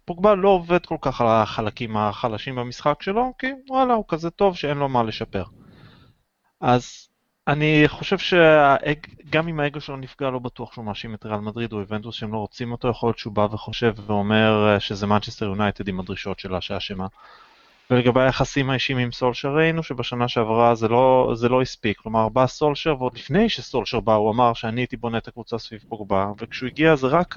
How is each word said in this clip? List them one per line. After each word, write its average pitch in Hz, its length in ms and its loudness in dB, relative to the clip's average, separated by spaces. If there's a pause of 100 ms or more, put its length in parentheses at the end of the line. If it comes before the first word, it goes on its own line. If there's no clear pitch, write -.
פוגבה 185 300 2
לא 190 140 2
עובד 175 380 2
כל 165 140 -6
כך - 200 -2
על 120 60 2
החלקים 110 720 0
החלשים 107 580 -4
במשחק 123 480 -4
שלו, 240 360 -4
כי - 80 -6 (220)
וואלה, 262 260 2
הוא 214 140 -2
כזה 165 220 -4
טוב 190 260 2
שאין 143 220 -4
לו 143 100 0
מה 127 140 2
לשפר. 107 420 -6 (1160)
אז - 480 0 (400)
אני 151 380 4
חושב - 320 -2
שהאג-, 151 880 4 (240)
גם 156 180 0
אם 160 120 -4
האגו 147 200 -4
שלו 139 160 -12
נפגע, 135 340 -6
לא 127 80 -4
בטוח 123 340 -10
שהוא 120 120 -14
מאשים 110 300 -8
את 104 120 -14
ריאל 107 140 -4
מדריד 110 320 -6
או 104 80 -6
יובנטוס 107 340 -8
שהם 107 180 -10
לא 113 60 -4
רוצים 117 340 -8
אותו, 120 160 -4
יכול 117 200 -2
להיות 113 100 -2
שהוא 113 140 -10
בא 104 180 2
וחושב 110 440 -2 (120)
ואומר, 107 640 4
אה, 104 120 4
שזה 101 260 -4
מנצ'סטר 104 380 0
יונייטד 101 440 -2
עם 95 120 -4
הדרישות 92 380 -8
שלה 92 220 -6
שאשמה. 95 460 -8 (840)
ולגבי 123 300 4
היחסים 131 500 0
האישיים 131 280 -2
עם 120 140 -2
סולשר, 127 360 -2
ראינו 160 340 2
שבשנה 123 460 -4
שעברה 117 460 4
זה 110 140 0
לא, 127 460 4
זה 117 140 0
לא 127 140 2
הספיק. - 380 -4
כלומר, 110 280 0
בא 127 180 2
סולשר, 147 520 0
ועוד 127 160 -4
לפני 180 340 0
שסולשר 123 520 -4
בא, 110 140 2
הוא 107 160 2
אמר 117 240 4
שאני 113 260 -6
הייתי 123 160 -4
בונה 117 220 -4
את 107 100 -8
הקבוצה 113 300 -10
סביב 110 300 -18
פוגבה, 101 500 -2
וכשהוא - 280 -10
הגיע, 156 300 4
זה 131 100 0
רק, 160 300 0